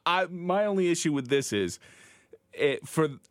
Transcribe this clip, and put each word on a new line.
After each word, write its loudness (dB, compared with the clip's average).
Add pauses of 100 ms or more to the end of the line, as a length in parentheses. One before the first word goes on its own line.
I, 2
my -2
only 2
issue 0
with -2
this 0
is, 0 (720)
it, 0
for 2 (220)